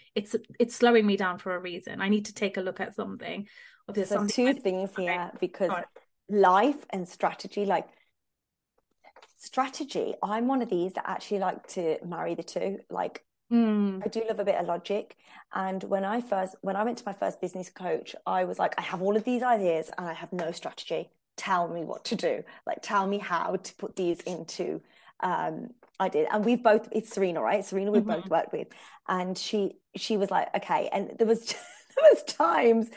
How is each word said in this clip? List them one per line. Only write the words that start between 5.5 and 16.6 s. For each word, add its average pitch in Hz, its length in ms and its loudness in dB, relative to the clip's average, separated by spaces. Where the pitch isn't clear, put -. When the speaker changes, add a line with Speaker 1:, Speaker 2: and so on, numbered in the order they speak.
Speaker 1:
Sorry. 175 140 -2
Speaker 2:
life 202 600 6
and 185 180 -6
strategy, - 580 -4
like, 180 220 0
strategy, 269 840 -4
I'm 220 260 -2
one 262 140 2
of 233 60 -4
these 180 260 0
that - 120 -6
actually 190 340 -4
like 185 280 -4
to 165 360 -2
marry 170 300 -6
the 175 80 -6
two. 190 360 -4
Like, - 340 -6
Speaker 1:
Mm. 208 500 4
Speaker 2:
I 214 60 0
do 226 180 -2
love 214 140 -2
a 202 40 -2
bit 190 100 4
of 175 120 0
logic. 175 480 -4
And 190 300 -4
when 196 220 0
I 233 160 0
first, 190 400 -2